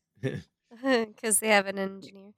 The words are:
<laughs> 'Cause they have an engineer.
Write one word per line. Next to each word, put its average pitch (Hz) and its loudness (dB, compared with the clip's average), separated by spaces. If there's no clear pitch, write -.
<laughs> 226 -4
'Cause 220 0
they 220 0
have 202 6
an 196 -4
engineer. 196 -8